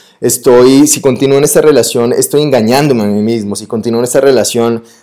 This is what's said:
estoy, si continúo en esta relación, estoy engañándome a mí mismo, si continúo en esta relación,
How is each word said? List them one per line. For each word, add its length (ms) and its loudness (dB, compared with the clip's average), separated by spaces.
estoy, 680 2
si 120 -4
continúo 380 0
en 80 2
esta 160 0
relación, 500 0
estoy 300 -2
engañándome 640 0
a 40 -2
mí 140 -2
mismo, 340 -4
si 120 -12
continúo 340 -4
en 20 -2
esta 160 -2
relación, 640 0